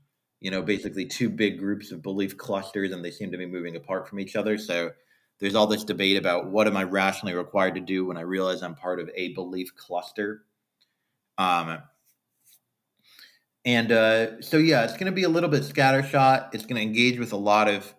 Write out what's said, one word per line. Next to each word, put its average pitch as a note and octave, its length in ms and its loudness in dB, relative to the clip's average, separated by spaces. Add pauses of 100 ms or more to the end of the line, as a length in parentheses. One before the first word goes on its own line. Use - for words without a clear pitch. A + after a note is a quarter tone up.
(400)
you F#2+ 100 -10
know, F#2+ 120 -4
basically G2 440 -4
two - 240 -2
big G2 300 -2
groups G2+ 320 -6
of F2+ 100 -14
belief G2 360 -4
clusters, G2 560 -6
and F2 100 -10
they F2 80 -8
seem F#2+ 220 -10
to F2+ 40 -8
be F2+ 80 -8
moving F2 300 -8
apart F#2 320 -8
from G2+ 140 -10
each F#2+ 160 -8
other. G#2 200 -2
So F2 340 -4 (480)
there's G2 160 0
all G#2+ 120 6
this G#2+ 160 0
debate G2 320 2
about F2+ 340 0
what G#2+ 180 4
am G2+ 100 0
I F#2+ 60 0
rationally G2 500 0
required F2+ 420 0
to F#2 60 -6
do F#2 240 -2
when E2+ 100 -6
I E2+ 60 -10
realize F#2 420 -4
I'm E2+ 120 -10
part F2+ 260 -6
of D#2+ 120 -10
a F#2 200 -6
belief F#2 420 -8
cluster. G#2 720 -8 (920)
Um, E2+ 420 0 (1900)
and, A#2 260 4
uh, A2+ 500 4
so, - 160 0
yeah, D#3 260 6
it's A2+ 140 -4
gonna F#3+ 140 -2
be F#3 120 0
a F3 60 4
little E3+ 200 2
bit D3 140 2
scattershot. C3+ 920 2
It's - 100 -8
gonna A#2+ 160 -4
engage A#2+ 380 2
with A2 140 -6
a G2+ 40 -2
lot G#2 300 4
of G2+ 320 -2